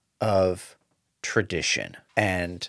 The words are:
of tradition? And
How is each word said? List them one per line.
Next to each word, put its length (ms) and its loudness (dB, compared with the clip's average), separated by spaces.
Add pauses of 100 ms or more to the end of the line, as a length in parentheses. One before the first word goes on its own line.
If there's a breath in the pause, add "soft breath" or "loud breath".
(200)
of 560 2 (460)
tradition? 760 -2 (200)
And 520 0